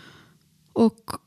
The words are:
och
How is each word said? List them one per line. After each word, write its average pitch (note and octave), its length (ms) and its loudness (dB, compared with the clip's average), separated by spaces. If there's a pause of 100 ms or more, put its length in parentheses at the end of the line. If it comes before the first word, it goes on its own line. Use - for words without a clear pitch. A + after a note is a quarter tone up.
(720)
och - 380 -2 (160)